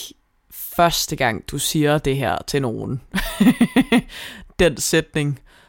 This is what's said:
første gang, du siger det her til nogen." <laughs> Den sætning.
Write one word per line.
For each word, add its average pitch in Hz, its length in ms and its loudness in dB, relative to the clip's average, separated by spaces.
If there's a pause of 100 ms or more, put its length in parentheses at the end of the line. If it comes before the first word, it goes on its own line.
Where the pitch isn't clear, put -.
(520)
første - 640 0
gang, 117 360 -2
du 143 60 -6
siger 147 400 2
det 139 200 0
her 107 200 0 (100)
til 143 140 -2
nogen." 110 400 -4 (800)
<laughs> - 800 -2
Den 160 180 4
sætning. 151 600 -2 (300)